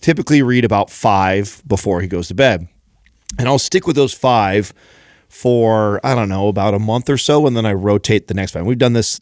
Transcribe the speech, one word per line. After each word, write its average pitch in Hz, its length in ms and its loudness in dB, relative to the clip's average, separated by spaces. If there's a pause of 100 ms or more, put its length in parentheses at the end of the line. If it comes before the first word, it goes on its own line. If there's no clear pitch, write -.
typically 151 400 2
read 123 240 2
about 101 260 0
five 98 720 0
before 95 360 -2
he 95 80 -4
goes 87 180 -6
to 90 80 -12
bed. 104 320 2 (720)
And 120 80 -2
I'll 139 100 2
stick - 300 -2
with 151 80 0
those 139 180 2
five 104 600 0 (560)
for, 113 760 0
I 135 80 0
don't 113 140 0
know, 98 220 0
about 101 240 0
a 101 60 0
month 113 300 -2
or 139 80 0
so, 147 300 2
and 123 80 0
then 113 100 -2
I 107 60 0
rotate 101 560 0
the - 60 -6
next 95 180 -4
five. 85 140 -8
We've 123 120 -2
done 120 160 2
this - 280 -2